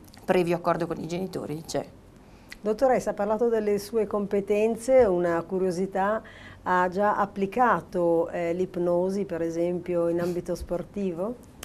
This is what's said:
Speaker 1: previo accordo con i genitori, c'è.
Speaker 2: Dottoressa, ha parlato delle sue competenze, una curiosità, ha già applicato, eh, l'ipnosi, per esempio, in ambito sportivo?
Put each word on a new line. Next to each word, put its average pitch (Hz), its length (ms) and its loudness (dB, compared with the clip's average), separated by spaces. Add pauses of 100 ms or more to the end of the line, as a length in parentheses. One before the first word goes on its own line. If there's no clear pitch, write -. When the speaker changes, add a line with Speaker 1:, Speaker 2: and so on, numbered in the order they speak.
(240)
Speaker 1:
previo 180 320 2
accordo 170 320 0
con 165 100 -6
i 170 100 -8
genitori, 160 580 -8
c'è. - 200 -4 (760)
Speaker 2:
Dottoressa, 214 500 2
ha - 20 -2
parlato 214 340 0
delle 214 300 2
sue 208 300 -2
competenze, 214 960 2
una 175 400 2
curiosità, 190 800 -2 (400)
ha 180 260 2
già 202 280 2
applicato, 190 1120 2
eh, 170 240 -2
l'ipnosi, 180 720 0
per 170 180 -4
esempio, 170 640 -2
in 170 120 0
ambito 175 360 -4
sportivo? 185 800 -4 (300)